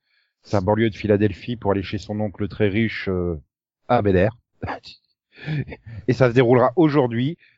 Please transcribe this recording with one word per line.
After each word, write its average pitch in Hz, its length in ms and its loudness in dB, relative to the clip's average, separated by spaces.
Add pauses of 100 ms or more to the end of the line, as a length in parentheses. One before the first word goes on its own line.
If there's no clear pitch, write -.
(440)
sa 104 180 -2
banlieue 107 280 2
de 110 60 -6
Philadelphie 104 600 0
pour 101 160 -2
aller 98 120 -2
chez 104 140 -8
son 104 220 -8
oncle 104 280 -6
très 107 200 0
riche, 107 400 -2
euh, 87 280 -2 (520)
à 87 140 2
Bel 98 160 2
Air. 104 200 2 (240)
<laughs> - 200 -10 (1300)
Et 131 60 0
ça 127 160 4
se 117 40 -2
déroulera 123 420 4
aujourd'hui, 139 640 2 (200)